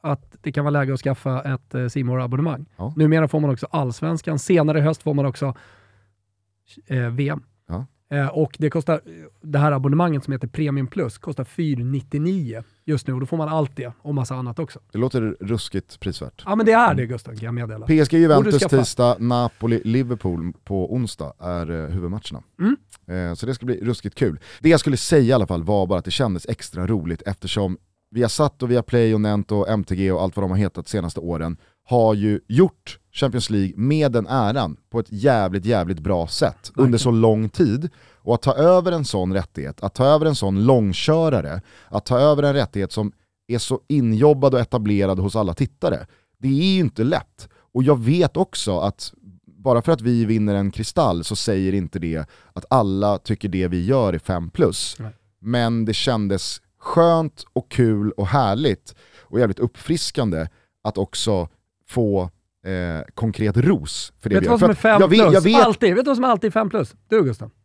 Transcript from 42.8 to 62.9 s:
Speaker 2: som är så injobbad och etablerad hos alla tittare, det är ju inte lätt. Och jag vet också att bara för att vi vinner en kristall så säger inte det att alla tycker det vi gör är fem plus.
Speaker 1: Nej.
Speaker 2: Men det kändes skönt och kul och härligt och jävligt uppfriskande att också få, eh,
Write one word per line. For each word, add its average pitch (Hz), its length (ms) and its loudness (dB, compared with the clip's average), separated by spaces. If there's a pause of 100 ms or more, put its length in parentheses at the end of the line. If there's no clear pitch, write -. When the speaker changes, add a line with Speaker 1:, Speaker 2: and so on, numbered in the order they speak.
Speaker 2:
som 104 200 -4 (360)
är 117 100 -2
så - 300 -4
injobbad 135 640 4
och 123 60 2
etablerad 104 600 0
hos 95 160 -2
alla 98 180 0
tittare, - 520 -4 (340)
det 131 80 -4
är 160 260 2
ju 190 60 2
inte 160 240 0
lätt. - 460 -4 (240)
Och 131 100 0
jag 135 160 4
vet 147 380 2
också 104 420 -2
att - 340 -6 (340)
bara 117 340 0
för 165 100 0
att 120 100 0
vi 117 240 2
vinner 104 300 0
en 98 160 0
kristall 107 520 -2
så 104 120 -6
säger 95 380 0
inte 92 260 -4
det 80 260 -6 (280)
att - 160 -14
alla 101 480 2
tycker 101 320 -6
det 92 180 -2
vi 87 180 -2
gör 110 280 0
är 80 60 -4
fem 90 300 -6
plus. - 500 -2
Speaker 1:
Nej. 110 120 -12 (300)
Speaker 2:
Men 117 440 0
det 107 80 -2
kändes 101 680 -2 (180)
skönt 165 640 0 (100)
och - 180 -6
kul 107 400 2
och 98 160 -4
härligt 117 680 -2 (260)
och - 180 -4
jävligt 107 200 0
uppfriskande 117 880 -4 (360)
att 107 140 -4
också 98 500 -2 (420)
få, 104 320 2 (440)
eh, 87 400 -4 (100)